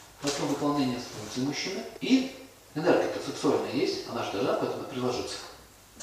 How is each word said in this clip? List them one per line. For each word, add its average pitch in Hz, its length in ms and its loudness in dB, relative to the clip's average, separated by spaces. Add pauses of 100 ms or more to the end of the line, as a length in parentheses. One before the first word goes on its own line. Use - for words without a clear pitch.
(200)
потом 143 280 -2
выполнение 139 500 2
функции 110 420 -6
мужчины 185 440 -2 (160)
и - 460 4 (280)
энергия-то 165 500 4
сексуальная - 480 0
есть, - 360 0
она - 160 -4
же - 80 -4
должна - 240 2
к - 80 -2
этому 117 200 -4
приложиться. 123 520 -2 (680)